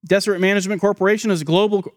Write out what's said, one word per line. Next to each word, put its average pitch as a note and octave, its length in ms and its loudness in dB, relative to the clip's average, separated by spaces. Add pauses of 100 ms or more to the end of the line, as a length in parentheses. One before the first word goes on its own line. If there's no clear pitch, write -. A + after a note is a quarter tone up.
"Deseret F#3+ 380 0
Management F#3+ 400 0
Corporation G#3 500 0
is E3+ 100 -2
a C#3+ 40 -6
global G3 520 0